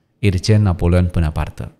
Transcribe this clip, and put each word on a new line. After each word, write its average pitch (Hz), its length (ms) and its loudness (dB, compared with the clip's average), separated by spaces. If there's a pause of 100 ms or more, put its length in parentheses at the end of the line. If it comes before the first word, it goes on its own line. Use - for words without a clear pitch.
(180)
Irjen 101 480 2
Napoleon 87 480 0
Bonaparte. 78 640 -4